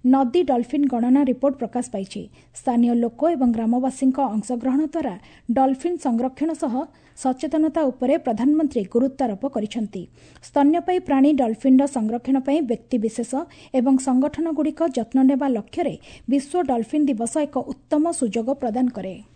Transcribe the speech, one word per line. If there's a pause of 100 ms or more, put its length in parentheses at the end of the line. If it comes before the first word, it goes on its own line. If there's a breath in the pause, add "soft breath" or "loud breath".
ନଦୀ (100)
ଡଲଫିନ୍
ଗଣନା (100)
ରିପୋର୍ଟ
ପ୍ରକାଶ
ପାଇଛି। (320 soft breath)
ସ୍ଥାନୀୟ
ଲୋକ (100)
ଏବଂ
ଗ୍ରାମବାସୀଙ୍କ (160)
ଅଂଶଗ୍ରହଣ
ଦ୍ୱାରା (360 soft breath)
ଡଲଫିନ୍
ସଂରକ୍ଷଣ (120)
ସହ (440 soft breath)
ସଚେତନତା (100)
ଉପରେ
ପ୍ରଧାନମନ୍ତ୍ରୀ
ଗୁରୁତ୍ୱାରୋପ (120)
କରିଛନ୍ତି। (400 soft breath)
ସ୍ତନ୍ୟପାୟୀ
ପ୍ରାଣୀ (100)
ଡଲଫିନ୍ର
ସଂରକ୍ଷଣ (100)
ପାଇଁ (120)
ବ୍ୟକ୍ତିବିଶେଷ (420 loud breath)
ଏବଂ (120)
ସଂଗଠନଗୁଡ଼ିକ (120)
ଯତ୍ନ (120)
ନେବା
ଲକ୍ଷ୍ୟରେ (340 loud breath)
ବିଶ୍ୱ
ଡଲଫିନ୍
ଦିବସ (120)
ଏକ (160)
ଉତ୍ତମ
ସୁଯୋଗ (120)
ପ୍ରଦାନ
କରେ। (220)